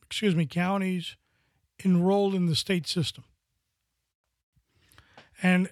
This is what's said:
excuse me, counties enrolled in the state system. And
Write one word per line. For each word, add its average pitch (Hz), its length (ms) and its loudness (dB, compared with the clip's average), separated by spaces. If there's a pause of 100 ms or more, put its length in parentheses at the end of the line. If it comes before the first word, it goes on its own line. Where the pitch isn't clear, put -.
excuse 196 300 0
me, 165 100 0
counties 185 720 -4 (680)
enrolled 190 480 4
in 180 140 0
the 156 80 0
state 180 320 -2
system. - 360 -4 (2250)
And 180 300 2